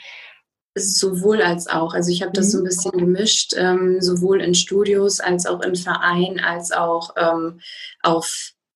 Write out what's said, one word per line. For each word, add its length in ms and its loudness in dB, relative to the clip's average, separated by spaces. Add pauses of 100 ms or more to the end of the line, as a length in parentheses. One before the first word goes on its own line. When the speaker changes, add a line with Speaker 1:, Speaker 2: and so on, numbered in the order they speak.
(760)
Speaker 1:
Sowohl 640 2
als 260 0
auch. 260 -2
Also 180 0
ich 100 0
habe 100 -4
das 200 2
so 80 2
ein 20 0
Speaker 2:
Mhm. 60 -2
Speaker 1:
bisschen 240 -4
gemischt, 640 2
ähm, 440 2
sowohl 400 2
in 120 0
Studios 680 2
als 260 0
auch 160 -2
im 140 -2
Verein, 640 0
als 320 -4
auch, 460 -2
ähm, 420 0 (440)
auf 480 -2 (240)